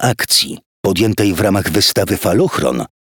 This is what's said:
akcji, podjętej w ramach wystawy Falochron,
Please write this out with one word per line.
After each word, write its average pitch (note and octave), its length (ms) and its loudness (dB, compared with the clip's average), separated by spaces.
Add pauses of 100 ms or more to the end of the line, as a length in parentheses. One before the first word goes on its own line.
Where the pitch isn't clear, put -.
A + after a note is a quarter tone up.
akcji, - 580 -2 (260)
podjętej G2 500 2
w E2+ 60 -4
ramach G2 300 0
wystawy G2 460 0
Falochron, E2+ 680 0 (180)